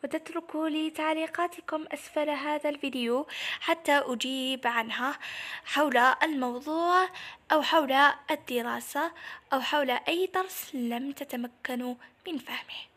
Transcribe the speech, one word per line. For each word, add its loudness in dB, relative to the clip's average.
وتتركوا -4
لي -2
تعليقاتكم -4
أسفل -2
هذا -2
الفيديو -2
حتى 2
أجيب -2
عنها 0
حول 4
الموضوع 4
أو 6
حول 4
الدراسة -4
أو 2
حول 2
أي 0
درس -4
لم -2
تتمكنوا -6
من -4
فهمه. -10